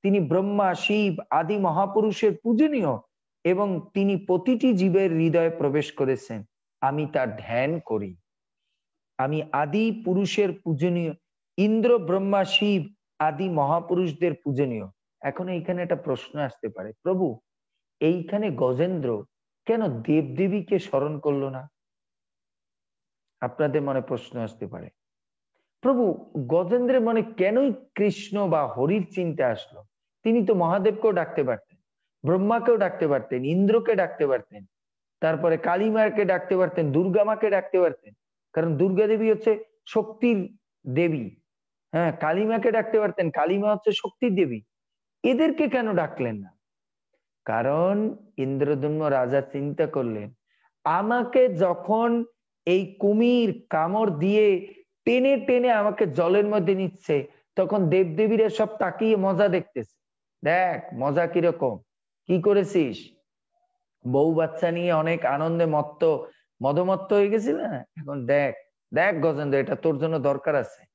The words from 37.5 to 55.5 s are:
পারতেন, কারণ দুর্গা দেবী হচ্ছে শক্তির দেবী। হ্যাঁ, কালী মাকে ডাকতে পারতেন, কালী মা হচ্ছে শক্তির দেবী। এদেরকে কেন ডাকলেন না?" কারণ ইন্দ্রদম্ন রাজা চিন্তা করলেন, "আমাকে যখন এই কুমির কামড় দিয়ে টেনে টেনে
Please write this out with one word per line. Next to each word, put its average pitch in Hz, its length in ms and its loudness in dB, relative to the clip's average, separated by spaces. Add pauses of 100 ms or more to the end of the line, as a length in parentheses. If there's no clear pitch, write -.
পারতেন, 156 340 0 (400)
কারণ 160 240 0
দুর্গা 190 300 2
দেবী 220 240 2
হচ্ছে 214 320 0 (220)
শক্তির 220 720 -2 (280)
দেবী। 139 440 -2 (640)
হ্যাঁ, 165 240 0
কালী 170 280 -2
মাকে 220 260 0
ডাকতে 220 280 0
পারতেন, 180 320 0
কালী 170 260 0
মা 208 160 2
হচ্ছে 208 180 -2
শক্তির 202 440 -2
দেবী। 127 260 0 (600)
এদেরকে 294 440 2
কেন 220 280 -2
ডাকলেন 135 400 -2
না?" 98 220 -16 (880)
কারণ 160 720 0 (220)
ইন্দ্রদম্ন 143 640 -2
রাজা 139 400 0
চিন্তা 143 460 -4
করলেন, 113 460 -6 (500)
"আমাকে 240 720 2
যখন 220 720 0 (400)
এই 190 340 0
কুমির 226 720 2
কামড় 190 420 0
দিয়ে 196 600 2 (320)
টেনে 254 320 4
টেনে 247 340 2